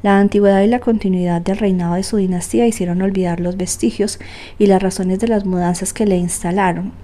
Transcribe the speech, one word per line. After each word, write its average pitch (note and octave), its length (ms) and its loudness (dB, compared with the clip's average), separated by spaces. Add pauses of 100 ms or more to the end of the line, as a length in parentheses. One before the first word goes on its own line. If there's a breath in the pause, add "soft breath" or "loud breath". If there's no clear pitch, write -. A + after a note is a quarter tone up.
La G3 160 4
antigüedad G3+ 440 4
y G#3 60 4
la B3 100 2
continuidad F#3 640 0
del F#3+ 160 -2
reinado F3+ 380 0
de F#3+ 60 -2
su A3 140 -4
dinastía F#3+ 500 0
hicieron F3+ 360 0
olvidar F#3 380 -2
los F3+ 180 -4
vestigios G3+ 600 -4 (400 loud breath)
y G3+ 100 4
las F#3+ 140 4
razones F#3+ 360 -2
de A#3 100 -2
las G#3 160 0
mudanzas F3+ 480 -2
que G#3+ 140 -2
le F#3 100 2
instalaron F3 760 -2 (120)